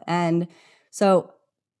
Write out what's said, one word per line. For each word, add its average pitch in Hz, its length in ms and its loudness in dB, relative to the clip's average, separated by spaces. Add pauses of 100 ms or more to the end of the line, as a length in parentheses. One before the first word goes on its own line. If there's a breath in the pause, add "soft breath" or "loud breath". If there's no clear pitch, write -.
And 170 420 -2 (440 soft breath)
so, 190 400 0 (480)